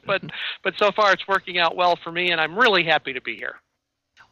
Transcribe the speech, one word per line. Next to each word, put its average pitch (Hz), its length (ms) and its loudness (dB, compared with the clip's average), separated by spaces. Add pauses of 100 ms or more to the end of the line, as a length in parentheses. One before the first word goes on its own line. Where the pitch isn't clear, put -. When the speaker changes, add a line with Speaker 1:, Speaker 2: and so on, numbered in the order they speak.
Speaker 1:
but, 196 160 -2 (200)
Speaker 2:
<laughs> - 200 -10
Speaker 1:
but 190 140 -2
so 208 160 2
far 208 200 4
it's - 140 -2
working 185 320 -2
out 170 160 2
well 175 220 2
for - 160 -14
me, 180 180 -2
and 165 100 0
I'm 156 160 -2
really 202 280 4
happy 151 300 0
to 127 60 -8
be 117 140 -8
here. 120 220 -12 (760)